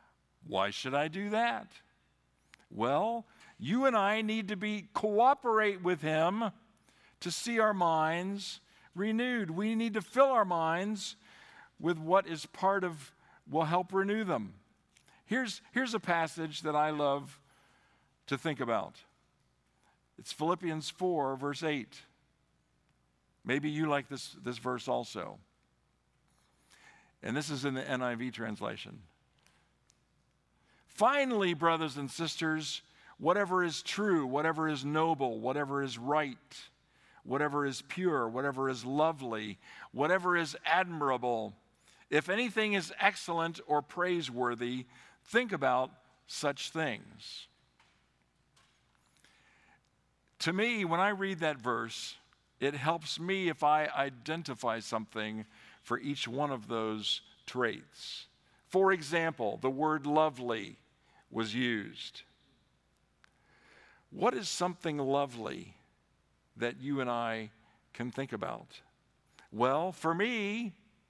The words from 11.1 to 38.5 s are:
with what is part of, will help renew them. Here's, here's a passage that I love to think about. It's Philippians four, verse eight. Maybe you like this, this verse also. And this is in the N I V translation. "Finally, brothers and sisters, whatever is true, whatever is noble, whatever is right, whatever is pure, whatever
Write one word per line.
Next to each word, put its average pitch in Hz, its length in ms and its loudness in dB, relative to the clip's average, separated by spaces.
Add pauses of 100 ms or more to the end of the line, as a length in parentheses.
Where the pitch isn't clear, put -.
with 165 180 2
what 170 300 4
is 160 200 -8
part 190 360 2
of, 160 300 -6 (360)
will 156 160 2
help 175 280 0
renew 202 300 2
them. 117 320 -2 (720)
Here's, 240 340 -2 (100)
here's 247 220 0
a 220 60 0
passage 165 600 0
that 151 140 0
I 151 140 4
love 143 500 -2 (880)
to 135 100 0
think 147 220 -2
about. 117 360 0 (1200)
It's - 140 -14
Philippians 165 580 -2
four, 151 460 -2
verse 143 280 -4
eight. 147 380 -4 (1400)
Maybe 143 260 0
you 156 180 0
like 143 200 0
this, - 360 -10
this 123 140 -4
verse 123 300 -4
also. 113 520 -4 (1800)
And 113 120 -4
this 147 140 -4
is 139 160 -4
in 139 80 0
the 131 160 -6
N 127 140 -2
I 123 120 -2
V 123 140 -6
translation. 110 720 -8 (1900)
"Finally, 240 640 4
brothers 160 440 2
and 139 120 -4
sisters, 156 720 -4 (360)
whatever 180 460 2
is 160 180 -2
true, 190 440 2
whatever 156 440 0
is 139 160 -2
noble, 147 540 2
whatever 139 420 -2
is 127 160 -4
right, 139 720 -2 (540)
whatever 143 420 0
is 135 160 -4
pure, 156 480 0
whatever 135 400 0